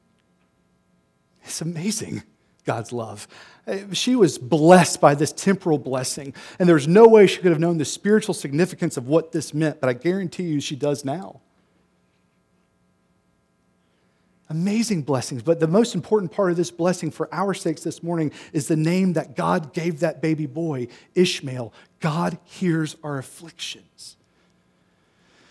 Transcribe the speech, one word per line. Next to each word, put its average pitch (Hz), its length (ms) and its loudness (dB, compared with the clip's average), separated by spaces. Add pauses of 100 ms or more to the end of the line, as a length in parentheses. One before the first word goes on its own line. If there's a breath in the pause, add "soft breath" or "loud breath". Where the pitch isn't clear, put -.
(1400)
It's - 180 -12
amazing, 165 600 -6 (420)
God's 113 260 -6
love. 107 360 -10 (400 loud breath)
Uh, 208 100 -4 (160)
she 247 220 0
was 185 220 4
blessed 160 600 6
by 143 160 6
this 143 160 -2
temporal 185 460 -2
blessing, 131 560 -8 (260 loud breath)
and 180 80 2
there's 156 200 4
no 208 200 10
way 214 200 10
she 190 100 0
could 175 140 2
have 165 80 2
known 170 180 0
the 147 80 -2
spiritual 202 480 0
significance 160 640 -2
of 120 100 -8
what 160 240 0
this - 220 -6
meant, 151 260 -2
but 131 100 0
I 127 40 0
guarantee 180 500 -4
you 156 160 -2
she 147 160 -8
does 143 300 -4
now. 160 360 -10 (3000)
Amazing 196 520 -2
blessings, 127 380 -4
but 156 180 0
the 160 80 0
most 214 280 2
important 190 360 -2
part 190 200 0
of 170 60 -2
this 170 140 -2
blessing 175 380 -2
for 156 220 -8
our 185 220 -2
sakes 165 300 -6
this - 200 -10
morning 165 280 -2 (200 loud breath)
is 147 160 -4
the 165 80 0
name 175 380 0
that 147 220 -6
God 170 380 -2
gave 165 260 -4
that 156 220 -2
baby 156 260 -2
boy, 135 400 -6 (280 loud breath)
Ishmael. 131 560 -2 (280 soft breath)
God 170 440 -4
hears 160 600 -4
our 143 160 -8
afflictions. - 1000 -18 (1300 soft breath)